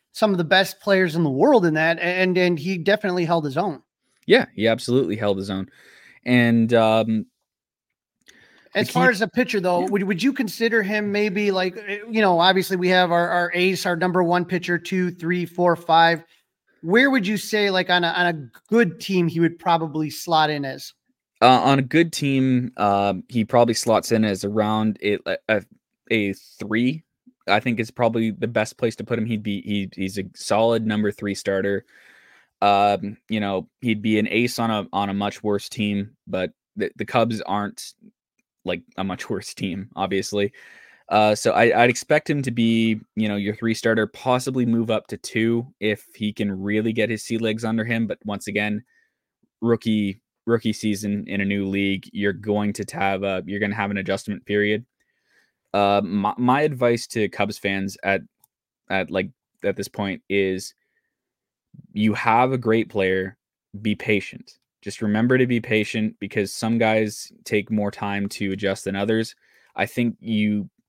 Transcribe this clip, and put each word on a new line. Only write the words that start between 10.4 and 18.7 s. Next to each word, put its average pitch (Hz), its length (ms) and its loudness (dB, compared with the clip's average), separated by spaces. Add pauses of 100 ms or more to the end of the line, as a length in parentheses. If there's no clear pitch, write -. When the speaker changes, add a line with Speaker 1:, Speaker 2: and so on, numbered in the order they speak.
Speaker 1:
him 208 300 -2
maybe 208 400 0
like, 185 240 -2
eh, 208 220 -8 (120)
you 220 100 0
know, 180 200 4
obviously 185 360 4
we 180 120 2
have 180 240 4
our, 170 160 4
our 175 260 0
ace, 180 320 0
our 175 100 0
number 180 280 2
one 175 200 2
pitcher, 175 340 -2
two, 180 340 -2
three, 175 340 -2
four, 175 300 2
five. 165 480 4 (580)
Where 226 280 4
would 240 160 2
you 208 100 0
say, 208 340 0
like, 185 180 0
on 180 140 2
a, 170 60 0
on 175 180 0
a 175 60 2 (360)
good 226 320 2